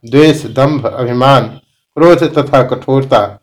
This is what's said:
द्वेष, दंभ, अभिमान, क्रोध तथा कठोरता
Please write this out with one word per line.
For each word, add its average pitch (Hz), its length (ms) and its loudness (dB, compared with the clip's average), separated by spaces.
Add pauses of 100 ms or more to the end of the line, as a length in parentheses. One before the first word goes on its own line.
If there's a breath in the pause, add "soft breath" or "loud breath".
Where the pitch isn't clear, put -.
द्वेष, 147 400 2
दंभ, 135 400 -2
अभिमान, 123 600 0 (500)
क्रोध 165 280 4 (100)
तथा 135 300 0
कठोरता 127 760 -2